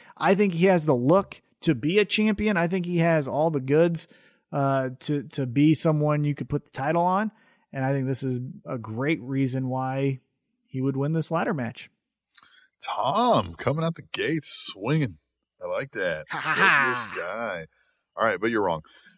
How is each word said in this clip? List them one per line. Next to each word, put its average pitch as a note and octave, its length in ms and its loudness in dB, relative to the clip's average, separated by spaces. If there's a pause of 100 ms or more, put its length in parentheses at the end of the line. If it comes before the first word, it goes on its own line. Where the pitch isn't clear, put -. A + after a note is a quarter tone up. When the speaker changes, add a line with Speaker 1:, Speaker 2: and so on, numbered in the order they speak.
(160)
Speaker 1:
I F3+ 180 4
think G3 200 2
he E3+ 120 4
has F3+ 180 4
the D3+ 120 4
look D3+ 440 2 (220)
to D#3+ 140 2
be D3+ 240 0
a G#3 40 4
champion. G#3+ 520 2
I E3+ 100 2
think F3 200 -2
he F3 120 0
has D#3+ 300 2
all D3 220 2
the D3 100 0
goods, D#3+ 480 2 (440)
uh, C3+ 380 0 (100)
to, D3 280 -2
to C3+ 180 -4
be C#3+ 280 4
someone D3+ 500 2
you D3 100 0
could C#3 140 -8
put D3 180 -4
the - 60 -20
title D#3+ 320 0
on. G3 260 0 (420)
And C3+ 120 -4
I C3+ 80 0
think C3+ 160 -2
this C3+ 160 -4
is B2+ 160 -2 (260)
a C3+ 120 -6
great A2 440 -4
reason C3 460 -2
why C3 520 -4 (460)
he C3 140 -8
would C3+ 160 -2
win C#3+ 160 -2
this D#3+ 180 -2
ladder F3 240 -2
match. A#2+ 340 -8 (960)
Speaker 2:
Tom C3 680 0
coming D3 300 -2
out E3 100 -2
the C#3 80 -20 (100)
gates C#3 360 -2 (240)
swinging. A2+ 460 -2 (440)
I F2+ 60 -6
like A2 240 -6
that. E2+ 380 -4
Speaker 1:
Ha, D#3+ 80 -8
ha, D3+ 160 -2
ha. D3 400 4
Speaker 2:
Scorpio G2+ 300 -6
Sky. F#2+ 420 -6 (500)
All G2 100 0
right, G2 140 0
but A2+ 100 0
you're G#2+ 140 0
wrong. E2 180 0 (360)